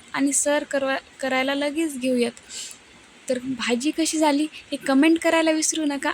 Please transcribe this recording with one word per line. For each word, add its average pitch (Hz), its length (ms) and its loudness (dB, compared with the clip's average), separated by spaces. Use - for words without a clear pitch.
आणि 277 200 0
सर्व 294 380 0
करवा-, 269 260 -2
करायला 262 360 0
लगेच 294 440 -2
घेऊयात. 240 420 -2
तर 254 100 -2
भाजी 247 520 -2
कशी 320 260 -2
झाली 302 300 2
हे 285 60 -4
कमेंट 302 420 4
करायला 330 320 2
विसरू 311 340 0
नका 285 280 -2